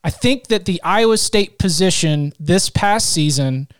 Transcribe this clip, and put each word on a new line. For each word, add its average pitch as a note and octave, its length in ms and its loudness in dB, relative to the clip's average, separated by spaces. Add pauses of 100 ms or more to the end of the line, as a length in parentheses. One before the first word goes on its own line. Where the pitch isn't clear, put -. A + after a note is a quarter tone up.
I E3+ 60 -2
think B3+ 360 -2
that G#3 180 -2
the F#3 200 -4
Iowa A3 320 2
State - 420 -2
position D#3 800 0
this F3 320 0
past G#3 420 0
season C#3 540 -2 (140)